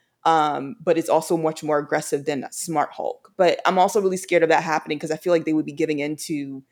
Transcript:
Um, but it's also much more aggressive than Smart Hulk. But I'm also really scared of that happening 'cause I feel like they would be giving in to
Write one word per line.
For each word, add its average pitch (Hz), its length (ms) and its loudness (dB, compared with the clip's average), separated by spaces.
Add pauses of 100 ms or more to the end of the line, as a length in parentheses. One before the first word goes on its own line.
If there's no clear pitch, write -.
(260)
Um, 151 540 2
but 170 160 2
it's 165 140 -2
also 165 260 2
much 156 280 -2
more 151 160 2
aggressive 147 460 -4
than 143 260 -4
Smart - 400 -4
Hulk. - 440 -10
But 175 300 4
I'm 185 140 4
also 196 200 4
really 190 180 0
scared 175 260 2
of 156 60 4
that 156 120 4
happening 156 380 -4
'cause 160 100 -8
I 156 80 -4
feel 175 160 0
like 165 120 2
they 156 80 0
would 156 120 0
be 147 80 -10
giving 151 240 -2
in 147 180 -4 (120)
to 139 440 -8